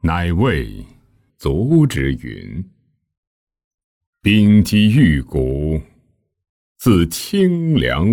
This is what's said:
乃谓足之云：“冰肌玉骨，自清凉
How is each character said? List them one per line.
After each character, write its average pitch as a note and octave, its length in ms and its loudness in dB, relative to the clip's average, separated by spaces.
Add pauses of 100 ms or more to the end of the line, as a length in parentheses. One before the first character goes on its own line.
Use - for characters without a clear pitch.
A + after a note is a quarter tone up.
乃 E2+ 300 -2
谓 D2 540 -4 (520)
足 C#3 480 0
之 C#2 280 -2
云 A1+ 580 -14 (1500)
：“冰 G#2 420 4
肌 G#2+ 260 2
玉 G#2 320 4
骨， C#2+ 600 -4 (960)
自 F#2 300 2
清 F3 680 -2
凉 C#2 360 0